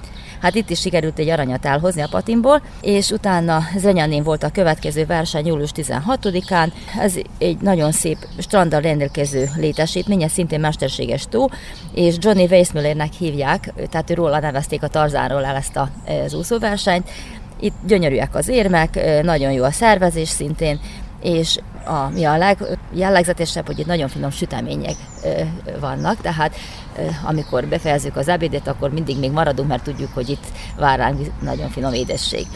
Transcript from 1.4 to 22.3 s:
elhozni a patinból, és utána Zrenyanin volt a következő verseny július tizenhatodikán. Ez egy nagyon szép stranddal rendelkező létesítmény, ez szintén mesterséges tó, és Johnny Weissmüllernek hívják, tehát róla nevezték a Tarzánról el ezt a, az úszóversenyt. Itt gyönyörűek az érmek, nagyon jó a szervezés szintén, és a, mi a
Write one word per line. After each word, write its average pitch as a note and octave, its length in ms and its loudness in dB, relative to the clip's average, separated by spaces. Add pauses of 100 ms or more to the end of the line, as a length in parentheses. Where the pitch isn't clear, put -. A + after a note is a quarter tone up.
elhozni D3+ 360 2
a D3 100 -2
patinból, A#3 500 4 (200)
és G3+ 280 2
utána E3+ 540 2 (140)
Zrenyanin D#3+ 460 4
volt D#3 200 0
a D3+ 60 0
következő D#3 560 2
verseny D#3+ 400 0
július D3 260 0
tizenhatodikán. F3 1000 0 (260)
Ez G3 140 2 (240)
egy E3+ 240 0
nagyon D#3+ 300 4
szép D#3 260 0 (200)
stranddal E3+ 440 2
rendelkező C#3+ 760 0
létesítmény, D#3+ 680 0
ez D#3 80 0
szintén D#3+ 280 0
mesterséges C#3 720 -2
tó, B3+ 200 2 (440)
és E3+ 260 4
Johnny F#3+ 300 6
Weissmüllernek D#3 640 4
hívják, D3 600 -2 (160)
tehát D#3+ 240 -2
róla D#3 260 2
nevezték D3 440 -2
a D#3 40 -2
Tarzánról C#3 580 0
el C3+ 100 -2
ezt C3+ 200 -4
a, C#3 140 0 (360)
az C#3+ 80 -6
úszóversenyt. G3+ 760 0 (500)
Itt - 160 -2 (120)
gyönyörűek D3 480 4
az C#3+ 120 0
érmek, E3+ 720 4
nagyon D3+ 300 2
jó B2+ 120 2
a C3+ 80 4
szervezés F3+ 580 4
szintén, D3+ 500 -2 (420)
és E3 380 0 (260)
a, C#3+ 280 -2
mi F3 100 0
a D3+ 140 4